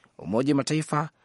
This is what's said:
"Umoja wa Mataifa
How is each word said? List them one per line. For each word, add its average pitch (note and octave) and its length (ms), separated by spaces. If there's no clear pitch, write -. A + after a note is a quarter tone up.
"Umoja B2+ 360
wa C#3 40
Mataifa D3+ 520